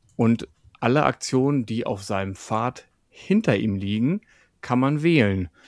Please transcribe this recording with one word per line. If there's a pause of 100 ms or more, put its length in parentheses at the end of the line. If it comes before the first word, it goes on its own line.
(160)
und (320)
alle
Aktionen,
die
auf
seinem
Pfad (220)
hinter
ihm
liegen, (400)
kann
man
wählen. (180)